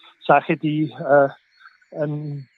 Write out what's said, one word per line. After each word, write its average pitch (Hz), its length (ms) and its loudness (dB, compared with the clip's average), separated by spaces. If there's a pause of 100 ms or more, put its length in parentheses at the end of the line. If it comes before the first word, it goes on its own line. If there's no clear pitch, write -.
(260)
Sache, 147 300 2
die, 151 360 -2
äh, 139 360 2 (680)
ein, 147 600 -8